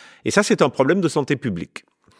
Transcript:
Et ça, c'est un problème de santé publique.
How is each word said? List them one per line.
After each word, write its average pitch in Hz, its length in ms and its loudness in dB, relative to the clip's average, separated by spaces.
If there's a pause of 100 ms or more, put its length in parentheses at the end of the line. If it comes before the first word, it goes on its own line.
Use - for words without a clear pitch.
(240)
Et 110 60 -2
ça, 202 120 4
c'est 180 200 0
un 143 80 4
problème 151 300 0
de 165 80 0
santé 143 280 -2
publique. 92 480 -8 (360)